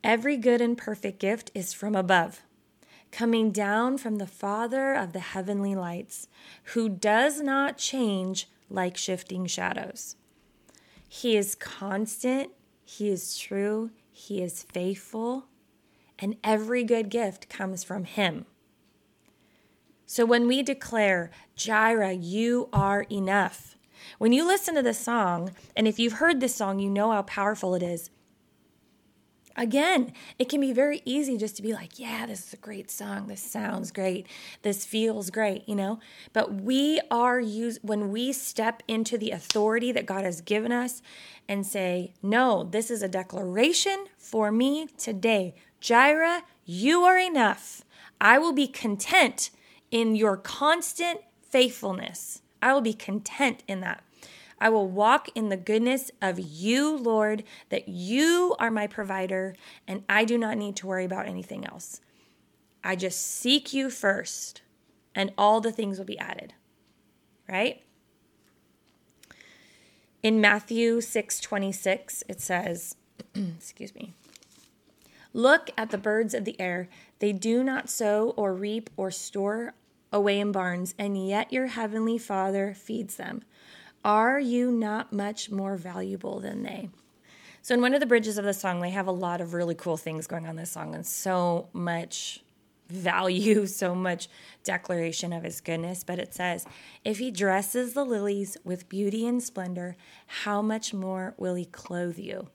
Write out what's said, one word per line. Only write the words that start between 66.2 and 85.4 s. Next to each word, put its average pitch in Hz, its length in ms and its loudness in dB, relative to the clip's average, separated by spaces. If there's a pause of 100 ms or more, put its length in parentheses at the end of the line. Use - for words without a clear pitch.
right? 196 340 4 (2500)
In 220 180 4
Matthew 226 640 4
six - 400 -4
twenty-six, 196 880 -4
it 190 100 -10
says, 175 560 -4 (180)
<clears throat> - 220 -20
excuse 175 600 -8
me, - 180 -16 (1200)
"Look 277 420 6
at 220 140 -2
the 208 80 -2
birds 214 380 0
of 202 100 -2
the - 160 -6
air. 180 260 -4 (300)
They 208 160 0
do 226 300 2
not 262 260 -2
sow 214 480 2
or 196 160 0
reap 208 420 -4
or 190 140 -2
store 208 640 -4 (400)
away 202 260 4
in 208 120 0
barns, 180 480 -2
and 196 280 -2
yet 208 240 -2
your 254 160 0
heavenly 226 520 -2
Father 196 560 -2
feeds 220 400 -8
them. - 260 -10 (640)
Are 220 360 4
you 247 320 2
not 220 420 -2
much 208 380 -6